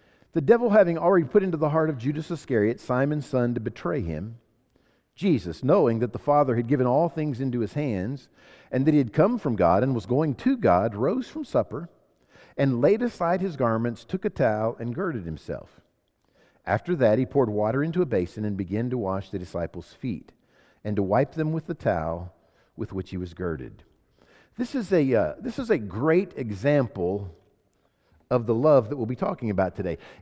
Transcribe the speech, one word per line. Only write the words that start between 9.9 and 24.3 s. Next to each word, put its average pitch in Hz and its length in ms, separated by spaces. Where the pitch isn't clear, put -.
was 101 100
going 135 300
to 269 200
God, 107 380
rose 165 360
from 311 140
supper, 139 460
and 135 240
laid 202 200
aside 180 400
his 185 140
garments, 117 480
took - 200
a 214 60
towel, 110 480
and 117 160
girded 143 320
himself. - 560
After 113 340
that, 113 200
he 131 80
poured 131 240
water 107 320
into 165 220
a - 20
basin 104 400
and 104 100
began 101 360
to 127 80
wash 95 320
the 98 80
disciples' 85 540
feet, - 380
and 107 120
to 101 60
wipe 107 320
them 156 200
with 160 120
the 175 80
towel 87 640
with - 180
which 95 160
he 92 80
was 90 160
girded." 73 500